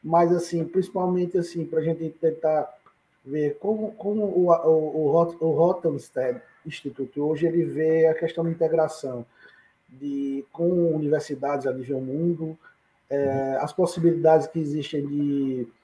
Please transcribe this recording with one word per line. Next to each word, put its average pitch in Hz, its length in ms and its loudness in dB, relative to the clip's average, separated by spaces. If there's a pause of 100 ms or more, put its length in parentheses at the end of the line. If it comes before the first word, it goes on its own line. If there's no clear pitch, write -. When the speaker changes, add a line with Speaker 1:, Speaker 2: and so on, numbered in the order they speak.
Speaker 1:
mas, 170 300 4
assim, 170 320 0
principalmente, 180 720 0
assim, 170 280 -2
pra 160 180 -2
gente 160 280 -2
tentar 156 640 0 (520)
ver 147 340 -2
como, 214 340 -4
como 208 300 -4
o, 180 280 2
o, 156 560 4
o 139 40 2
Rot-, 170 300 2
o 160 100 2
Rothamsted 147 880 0 (240)
Institute 139 540 -10
hoje 151 280 0
ele 165 180 2
vê 160 420 2
a 160 80 6
questão 165 300 -2
da 170 60 0
integração 156 760 -2 (600)
de, 139 640 -6
com 170 420 2
universidades 147 720 -2
a 131 60 0
nível 131 280 -6
mundo, 160 560 -4 (540)
é, 135 480 -2
Speaker 2:
Uhum. - 60 -2
Speaker 1:
as 156 80 -8
possibilidades 160 720 2
que - 140 -6
existem 147 440 -4
de 139 640 -2 (180)